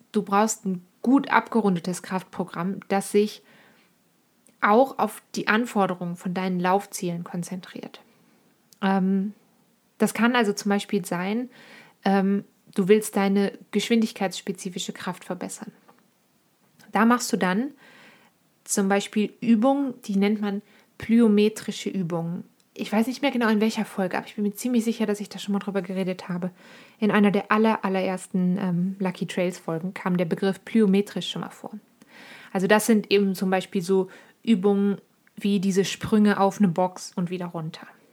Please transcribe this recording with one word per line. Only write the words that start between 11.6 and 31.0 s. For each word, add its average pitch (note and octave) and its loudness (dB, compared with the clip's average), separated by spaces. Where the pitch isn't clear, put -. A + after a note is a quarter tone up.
ähm, G3 2
du F#3 0
willst G#3+ 4
deine G3 2
geschwindigkeitsspezifische G3+ -2
Kraft - -10
verbessern. - -10
Da G3 4
machst A#3+ 2
du A#3 2
dann F#3+ 0
zum G3 0
Beispiel G3+ 0
Übungen, B3+ 2
die G3 -2
nennt G#3 2
man G3+ -4
plyometrische G#3+ 2
Übungen. E3+ -4
Ich - -10
weiß A3+ 2
nicht B3+ -8
mehr C#4 0
genau, A#3+ 0
in G#3+ 4
welcher A3 0
Folge, F#3 -4
aber - -4
ich - -20
bin G#3 -2
mir G#3 -2
ziemlich B3 0
sicher, A3+ -2
dass G#3 -2
ich G3+ -10
da G3+ -14
schon G3+ -6
mal G3+ 2
drüber G3 -4
geredet F#3 -6
habe. F3 -4
In G#3 2
einer G3+ 6
der G3 0
aller, G#3+ 2
allerersten, F#3 0
ähm, F#3 -2
Lucky F#3 -4
Trails F#3 -2
Folgen E3+ -6
kam F3+ -2
der F3+ 2
Begriff F#3+ -2
plyometrisch G3+ 2